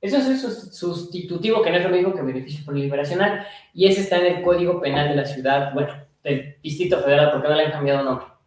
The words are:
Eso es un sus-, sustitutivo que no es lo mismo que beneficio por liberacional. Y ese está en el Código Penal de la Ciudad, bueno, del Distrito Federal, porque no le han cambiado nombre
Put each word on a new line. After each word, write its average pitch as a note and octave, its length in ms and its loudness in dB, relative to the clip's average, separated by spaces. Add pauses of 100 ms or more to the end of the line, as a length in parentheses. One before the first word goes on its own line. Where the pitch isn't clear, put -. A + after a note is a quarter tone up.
Eso C#4+ 160 0
es C4 80 2
un C4 140 2
sus-, A3 380 -10
sustitutivo F3 840 -2
que E3 100 2
no F3 60 2
es F3 60 2
lo F#3 60 0
mismo F3+ 240 2
que - 80 -6
beneficio B2+ 440 -8
por C#3+ 100 -6
liberacional. C#3+ 720 -2 (280)
Y F#3 140 4
ese G3 140 4
está F3+ 160 0
en F3 200 2
el F3 60 -6
Código F3 380 2
Penal D3 280 0
de C#3+ 60 0
la C#3 100 0
Ciudad, C#3 480 0
bueno, C#3+ 200 -2 (300)
del - 380 -4
Distrito F3 400 -2
Federal, D3 300 4
porque C3+ 160 0
no D3+ 80 4
le D3+ 100 4
han D3+ 60 -2
cambiado C#3 320 0
nombre C3 220 -4 (220)